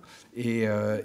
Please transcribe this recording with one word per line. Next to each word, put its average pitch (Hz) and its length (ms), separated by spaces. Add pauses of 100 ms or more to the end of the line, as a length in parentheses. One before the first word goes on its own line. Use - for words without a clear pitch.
(360)
et, 117 320
euh, 107 380